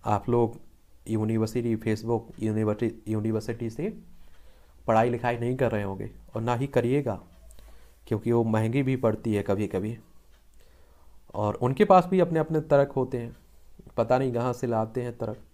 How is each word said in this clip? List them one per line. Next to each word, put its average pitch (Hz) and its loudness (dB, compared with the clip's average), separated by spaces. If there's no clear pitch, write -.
आप 107 0
लोग 117 2
यूनिवर्सिटी, 110 0
Facebook 113 0
यूनिवर्सिटी, 107 0
यूनिवर्सिटी 110 -2
से 180 -6
पढ़ाई 113 6
लिखाई 117 0
नहीं 120 0
कर 123 2
रहे 104 0
होंगे, 98 -6
और 113 -2
ना 120 0
ही 131 -2
करिएगा, 123 0
क्योंकि 117 0
वो 117 4
महंगी 113 2
भी 131 2
पड़ती 110 0
है 101 2
कभी 101 0
कभी, 107 -4
और 104 0
उनके 135 0
पास 185 4
भी 185 0
अपने 170 2
अपने 156 0
तर्क 143 2
होते 127 -4
हैं, 117 -10
पता 120 2
नहीं 131 0
कहाँ 120 0
से 123 -4
लाते 113 -2
हैं 120 -8
तर्क। 107 -6